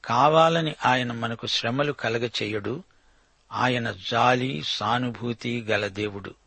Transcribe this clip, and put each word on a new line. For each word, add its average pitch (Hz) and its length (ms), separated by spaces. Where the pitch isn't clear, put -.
కావాలని 156 680
ఆయన 127 260
మనకు 117 360
శ్రమలు 135 440
కలగచేయడు. 113 920
ఆయన 117 400
జాలి, 123 720
సానుభూతి 120 960
గల 104 260
దేవుడు. 101 480